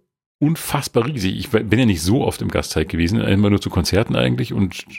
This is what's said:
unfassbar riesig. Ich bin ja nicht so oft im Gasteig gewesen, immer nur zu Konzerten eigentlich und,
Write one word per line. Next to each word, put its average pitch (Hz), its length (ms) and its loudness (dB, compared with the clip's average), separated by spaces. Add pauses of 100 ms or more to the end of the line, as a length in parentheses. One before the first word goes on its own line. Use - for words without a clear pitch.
(400)
unfassbar 143 680 -2
riesig. 117 320 -2
Ich - 140 -10
bin 107 280 2
ja 131 60 4
nicht 92 160 2
so 98 240 2
oft - 160 -2
im 107 80 -4
Gasteig - 400 -2
gewesen, 85 320 0
immer 101 280 2
nur 101 120 4
zu - 80 -6
Konzerten 95 460 0
eigentlich 123 360 0
und, - 340 -2 (140)